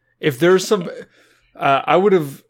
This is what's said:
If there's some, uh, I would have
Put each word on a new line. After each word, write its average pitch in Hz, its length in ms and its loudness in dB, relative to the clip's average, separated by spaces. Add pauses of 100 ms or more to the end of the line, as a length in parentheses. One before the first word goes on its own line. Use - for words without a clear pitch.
(200)
If 139 180 -4
there's 180 260 2
some, 185 240 -4 (680)
uh, 139 280 0
I 147 120 2
would 196 160 2
have 147 380 -2